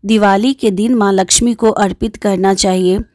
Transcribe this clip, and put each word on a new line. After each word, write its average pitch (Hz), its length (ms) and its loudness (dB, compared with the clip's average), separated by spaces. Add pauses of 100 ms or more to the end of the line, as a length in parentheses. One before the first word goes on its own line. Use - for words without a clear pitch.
दिवाली 208 500 2
के 226 180 -2
दिन 214 220 -2
माँ 202 180 2
लक्ष्मी 196 420 0
को 220 160 0
अर्पित 208 460 -4
करना 196 400 0
चाहिए। 185 420 0 (160)